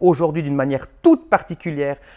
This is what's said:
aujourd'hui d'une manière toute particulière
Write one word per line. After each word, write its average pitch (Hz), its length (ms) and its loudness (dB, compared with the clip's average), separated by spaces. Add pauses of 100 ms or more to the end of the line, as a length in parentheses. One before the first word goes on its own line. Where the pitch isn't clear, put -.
aujourd'hui 165 420 2
d'une 143 120 -4
manière 135 320 -2 (160)
toute - 260 2
particulière 143 720 -4 (180)